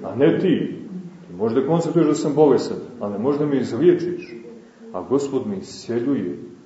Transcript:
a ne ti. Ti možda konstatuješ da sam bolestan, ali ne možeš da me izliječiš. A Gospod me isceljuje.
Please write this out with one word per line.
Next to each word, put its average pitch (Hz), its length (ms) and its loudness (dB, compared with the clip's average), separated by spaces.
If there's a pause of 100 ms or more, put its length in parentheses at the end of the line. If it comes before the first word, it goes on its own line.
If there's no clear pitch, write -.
a 95 120 -8
ne 156 240 4
ti. 170 360 0 (520)
Ti 87 100 -16
možda 117 300 0
konstatuješ 165 400 2
da 151 60 4
sam 143 220 -2
bolestan, 131 420 6 (220)
ali 104 120 -4
ne 101 80 -6
možeš 143 200 0
da 151 60 0
me 139 120 0
izliječiš. 127 800 2 (580)
A 90 160 -6
Gospod 135 380 0
me 98 100 -4
isceljuje. 120 800 -4 (280)